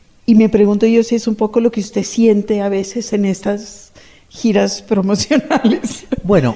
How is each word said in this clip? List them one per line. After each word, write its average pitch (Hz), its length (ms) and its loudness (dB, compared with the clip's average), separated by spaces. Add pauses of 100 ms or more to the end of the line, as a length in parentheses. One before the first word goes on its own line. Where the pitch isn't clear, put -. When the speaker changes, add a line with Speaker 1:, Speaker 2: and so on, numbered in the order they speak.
(260)
Speaker 1:
Y 233 100 4
me 220 140 6
pregunto 208 380 2
yo 226 160 4
si 233 120 -2
es 226 120 -4
un 220 80 0
poco 214 240 -2
lo 233 120 2
que 214 100 -4
usted 190 220 -4
siente 208 580 2
a 202 80 -2
veces 196 440 -4
en 202 120 0
estas 202 680 -6 (380)
giras 202 520 -2
<laughs> - 60 -20
promocionales. 208 1160 -2 (180)
Speaker 2:
Bueno, 151 320 2